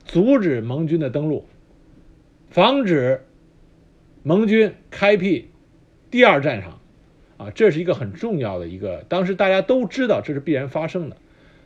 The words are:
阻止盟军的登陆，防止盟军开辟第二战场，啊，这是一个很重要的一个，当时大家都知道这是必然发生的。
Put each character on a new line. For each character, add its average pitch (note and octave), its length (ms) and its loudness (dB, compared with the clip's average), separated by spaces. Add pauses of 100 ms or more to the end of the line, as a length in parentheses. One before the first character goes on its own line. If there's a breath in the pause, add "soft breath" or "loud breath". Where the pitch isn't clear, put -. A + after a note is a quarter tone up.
阻 A#3+ 340 2
止 D3 220 0
盟 C3 260 -4
军 D#3+ 140 -2
的 C3+ 100 -4
登 D3 180 -4
陆， C3+ 160 -4 (1040)
防 B3+ 360 2
止 C3+ 380 0 (1000)
盟 G3 240 2
军 G#3+ 280 2 (160)
开 G3+ 260 2
辟 F3+ 320 -2 (600)
第 B3 160 4
二 E3 160 6
战 B2+ 220 -4
场， F2+ 160 -16 (580 soft breath)
啊， G2+ 140 -14
这 G#3+ 220 2
是 D#3 80 -2
一 F3+ 40 -4
个 E3+ 80 -2
很 G#2+ 200 -6
重 G#3+ 260 -6
要 G2 220 -6
的 E2+ 80 -10
一 F#2 100 -12
个， F2+ 300 -8
当 F3+ 180 -2
时 F#3+ 80 -2
大 F#3+ 140 2
家 F#3+ 120 2
都 B3+ 260 2
知 B3+ 200 -4
道 D3+ 140 2
这 - 120 -8
是 C#3 60 -4
必 C#3+ 140 -4
然 C3+ 160 -2
发 D#3+ 180 -6
生 D#3+ 240 -8
的。 - 60 -18 (500 soft breath)